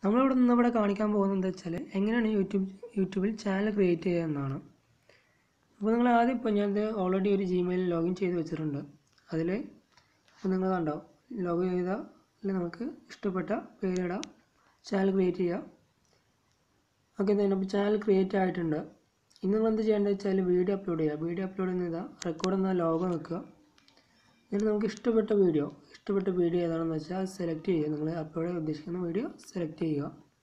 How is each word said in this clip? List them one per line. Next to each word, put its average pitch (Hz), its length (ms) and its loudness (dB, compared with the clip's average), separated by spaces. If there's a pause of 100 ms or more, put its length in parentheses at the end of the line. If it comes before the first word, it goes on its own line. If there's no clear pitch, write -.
നമ്മളിവിടെ 254 380 4
നിന്ന് 247 160 6
ഇവിടെ 240 200 4
കാണിക്കാൻ 208 380 2
പോകുന്നത് 196 240 2
എന്താ 185 120 0
വെച്ചാൽ 180 240 -6 (240)
എങ്ങനെയാണ് 220 380 2
YouTube, 190 300 0 (320)
YouTube-ൽ 190 340 0 (100)
channel 202 340 0
create 180 320 2
ചെയ്യുക 170 200 0
എന്നാണ്. 139 300 -2 (1200)
അപ്പോൾ 208 160 0
നിങ്ങൾ 240 140 4 (100)
ആദ്യം 247 200 4
ഇപ്പോൾ 220 200 0
ഞാനത് 202 260 0 (180)
already 190 340 2
ഒരു 196 140 0
Gmail 180 320 0 (120)
login 170 260 0
ചെയ്ത് 180 200 0
വെച്ചിട്ടുണ്ട്. 156 400 -4 (520)
അതിൽ 165 180 0 (840)
അപ്പോൾ - 180 -4
നിങ്ങൾ 185 220 0
കണ്ടോ 151 200 -2 (520)
ലോഗിൻ 175 260 0
ചെയ്താൽ 180 260 -2 (600)
നമുക്ക് 175 260 -6 (240)
ഇഷ്ടപ്പെട്ട 185 400 -4 (320)
പേരിടാം, 180 420 -2 (640)
channel 196 300 2
create 180 260 2
ചെയ്യാം. 175 200 -2 (1600)
ഓക്കെ, 202 200 2
then 196 160 4
അപ്പോൾ 190 200 -2
channel 208 200 2 (100)
create 190 360 4
ആയിട്ടുണ്ട്. 165 400 0 (600)
ഇനി 190 100 0
നിങ്ങൾ 220 220 2
എന്ത് 220 140 0
ചെയ്യേണ്ടത് 202 280 4
വെച്ചാൽ 196 240 0 (140)
video 180 260 2
upload 170 240 -2
ചെയ്യുക. 151 240 -2
video 180 220 -4
upload 190 220 -2
ചെയ്യുന്ന 180 220 -2
ഇതാ 175 100 -6 (240)
record 185 320 -2
എന്ന 190 240 0
logo 165 300 0
നിൽക്കുക. 165 260 -6 (1120)
എന്നിട്ട് 208 160 0
നമുക്ക് 214 220 0
ഇഷ്ടപ്പെട്ട 220 500 2
video, 156 240 4 (300)
ഇഷ്ടപ്പെട്ട 196 340 -2 (100)
video 175 280 2
ഏതാണെന്ന് 165 280 0
വെച്ചാൽ 160 240 -6
അത് 190 160 -4
select 165 360 -4
ചെയ്യുക. 156 220 2
നിങ്ങൾ 151 140 -4 (140)
അപ്ലോഡ് 165 260 -4
ചെയ്യാൻ 180 140 -4
ഉദ്ദേശിക്കുന്ന 156 440 -4
video 180 220 -2 (240)
select 165 320 -6
ചെയ്യുക. 147 240 -2 (360)